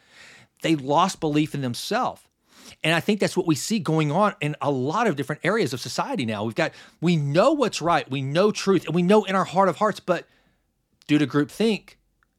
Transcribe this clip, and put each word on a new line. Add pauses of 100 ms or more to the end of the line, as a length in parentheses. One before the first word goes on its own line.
(640)
They
lost
belief
in
themselves. (600)
And
I
think
that's
what
we
see
going
on
in
a
lot
of
different
areas
of
society
now.
We've
got, (300)
we
know
what's
right,
we
know
truth,
and
we
know
in
our
heart
of
hearts,
but (760)
due
to
groupthink, (420)